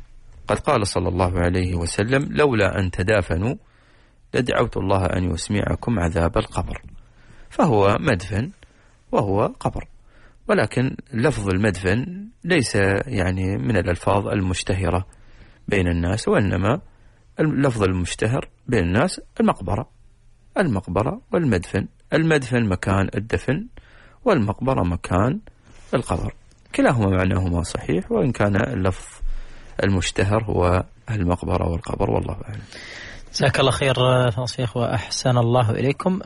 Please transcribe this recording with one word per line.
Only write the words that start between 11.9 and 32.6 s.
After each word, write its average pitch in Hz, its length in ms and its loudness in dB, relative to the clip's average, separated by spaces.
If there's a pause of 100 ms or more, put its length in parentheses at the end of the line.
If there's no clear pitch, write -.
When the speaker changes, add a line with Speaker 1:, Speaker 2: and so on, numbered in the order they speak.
Speaker 1:
ليس 170 320 0 (300)
يعني 92 500 -2
من 123 200 0
الألفاظ 92 520 0
المشتهرة 92 800 0 (640)
بين 92 200 2
الناس، 85 400 0
وإنما 107 520 2 (600)
اللفظ 131 420 2
المشتهر 92 640 0 (200)
بين 107 160 2
الناس 110 360 0 (200)
المقبرة، - 480 0 (680)
المقبرة 113 640 0 (120)
والمدفن. 107 540 0 (260)
المدفن 131 560 2
مكان 95 460 2
الدفن، 123 520 -2 (580)
والمقبرة 131 580 2
مكان 92 580 0 (540)
القبر، - 400 -2 (400)
كلاهما 117 420 4
معناهما 92 460 2
صحيح، - 500 -4
وإن 170 200 2
كان 101 240 2
اللفظ 95 500 0 (800)
المشتهر 98 600 0
هو 92 400 2 (260)
المقبرة 90 580 0
والقبر، 85 420 -2
والله 95 240 -2 (100)
أعلم. - 180 -12 (720)